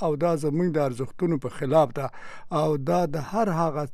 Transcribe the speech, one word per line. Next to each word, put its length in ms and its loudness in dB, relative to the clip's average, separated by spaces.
او 100 2
دا 200 2
زموږ 300 2
د 40 2
ارزښتونو 540 -2
په 140 -4
خلاف 420 4
ده 80 -4
او 80 2
دا 80 4
د 160 -6
هر 140 2
هغه 300 -2